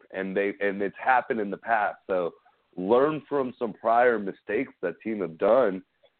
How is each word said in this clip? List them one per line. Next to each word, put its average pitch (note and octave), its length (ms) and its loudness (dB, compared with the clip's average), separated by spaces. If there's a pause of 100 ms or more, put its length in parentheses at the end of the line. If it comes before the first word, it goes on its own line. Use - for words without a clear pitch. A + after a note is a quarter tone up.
(120)
And F#2+ 240 -6
they, G2+ 260 0
and G2+ 200 -2
it's G2 160 -4
happened B2 440 0
in G2+ 100 -4
the F#2 60 -6
past. G#2+ 400 -2 (100)
So F2+ 280 -2 (420)
learn B2+ 500 2
from C3 320 -4
some A2 140 -4
prior A#2 440 4
mistakes G#2 540 -6 (100)
that F2 200 -4
team A2 180 -4
have D#2+ 180 -6
done G2+ 460 4 (360)